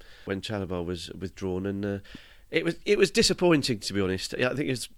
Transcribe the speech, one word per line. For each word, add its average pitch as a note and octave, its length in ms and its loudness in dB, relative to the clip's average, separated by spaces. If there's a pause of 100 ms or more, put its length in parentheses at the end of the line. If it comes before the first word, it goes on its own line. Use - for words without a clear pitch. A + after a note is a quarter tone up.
(260)
when G2 160 -2
Chalobah F#2 420 -2
was E2 280 -6
withdrawn, F#2 560 -4
and, G2+ 180 -2
uh, G2+ 120 -2 (540)
it D#3+ 120 2
was, E3+ 120 -2 (100)
it G#3 140 4
was F#3 100 6
disappointing, E3 680 4
to - 120 -8
be G2 80 0
honest. F#2 360 0
I B2+ 180 0
think - 140 -4
it - 20 -2
was, B2+ 180 -4 (100)